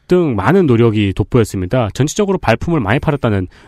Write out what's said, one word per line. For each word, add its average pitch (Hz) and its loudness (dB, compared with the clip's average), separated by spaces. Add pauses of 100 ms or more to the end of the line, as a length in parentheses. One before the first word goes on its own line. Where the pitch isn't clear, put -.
등 170 2
많은 165 2
노력이 110 2
돋보였습니다. 104 -2
전체적으로 190 -2
발품을 - 0
많이 110 0
팔았다는, 110 -2 (200)